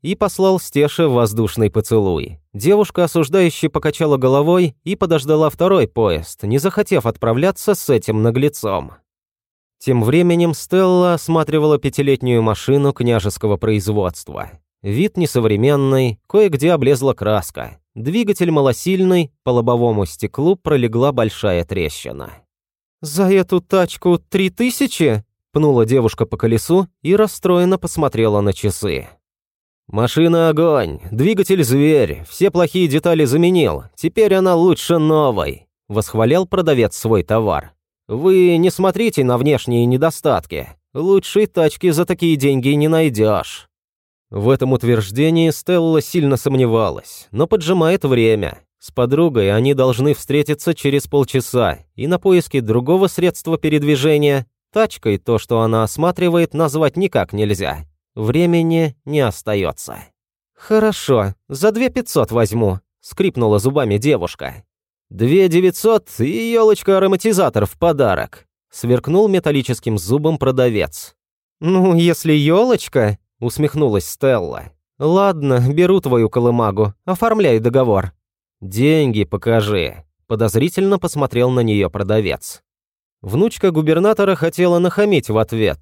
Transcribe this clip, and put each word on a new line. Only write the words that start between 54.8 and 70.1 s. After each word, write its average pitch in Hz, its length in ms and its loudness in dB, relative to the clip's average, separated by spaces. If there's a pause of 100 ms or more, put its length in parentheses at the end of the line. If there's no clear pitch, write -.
то, 113 200 -2
что 113 220 -2
она 113 240 0
осматривает, 170 680 -2
назвать 151 440 -2
никак 170 360 -2
нельзя. 92 540 -4 (300)
Времени 165 880 0
не 147 160 -2
остаётся. 101 800 -4 (540)
«Хорошо, 143 800 0 (140)
за 190 220 0
две 240 200 -2
пятьсот 160 420 -4
возьму», 110 480 -2 (200)
скрипнула 113 600 0
зубами 123 380 0
девушка. 87 640 -4 (460)
«Две 139 380 2
девятьсот 185 600 0 (100)
и 226 340 -4
ёлочка-ароматизатор 196 1120 2
в - 120 -12
подарок», 127 680 0 (220)
сверкнул 143 600 0
металлическим 143 680 -2
зубом 139 420 -2